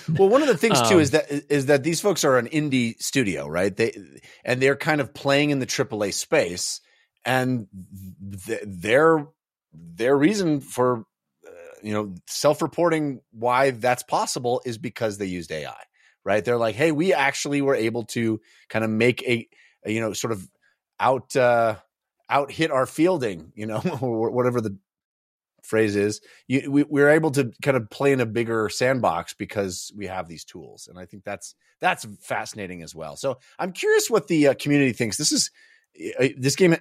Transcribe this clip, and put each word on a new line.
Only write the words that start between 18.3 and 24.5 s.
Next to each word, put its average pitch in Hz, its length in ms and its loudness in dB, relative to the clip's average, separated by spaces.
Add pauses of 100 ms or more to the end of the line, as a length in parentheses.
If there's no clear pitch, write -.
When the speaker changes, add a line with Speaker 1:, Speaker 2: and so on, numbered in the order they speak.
Speaker 2:
kind 110 160 -2
of 110 60 -2
make 117 320 2
a, 120 240 -2 (360)
a, 107 80 -6
you 110 80 -2
know, 110 140 -4
sort 117 180 -6
of 98 160 -8 (520)
out, 120 360 0
uh, 120 400 4 (540)
out 135 220 0
hit 160 200 -2
our 131 140 2
fielding," 123 720 -2
you 104 100 -10
know, 110 160 -4 (100)
<laughs> 135 100 -8
or 117 300 -2
whatever 123 300 0